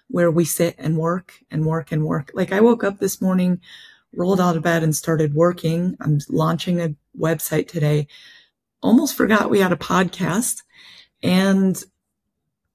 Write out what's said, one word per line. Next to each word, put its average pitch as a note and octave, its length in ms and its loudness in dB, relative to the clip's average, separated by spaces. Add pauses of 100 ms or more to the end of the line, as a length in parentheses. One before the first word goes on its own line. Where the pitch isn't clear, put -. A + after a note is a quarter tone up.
where F3 220 2
we E3 140 2
sit E3+ 340 -2
and D#3+ 180 -2
work E3+ 360 -4 (180)
and D#3 160 -4
work D#3+ 240 -4
and D3+ 140 -2
work. D#3+ 300 -4
Like, F#3 180 -4
I F#3+ 80 2
woke A#3 240 4
up G3 160 -4
this G3 200 -4
morning, F3+ 400 0 (540)
rolled F3 260 0
out F3+ 160 2
of D#3 60 -4
bed E3 220 2
and D#3 100 2
started D#3 400 -2
working. F3 640 0
I'm D3 280 0
launching E3+ 520 -2
a D#3+ 140 -4 (240)
website D#3+ 480 -2
today. D3 400 0 (760)
Almost C4+ 340 4
forgot G3+ 340 2
we G3+ 80 2
had F#3 140 2
a D#3+ 40 0
podcast F3+ 880 -2 (640)
and F#3+ 580 2 (920)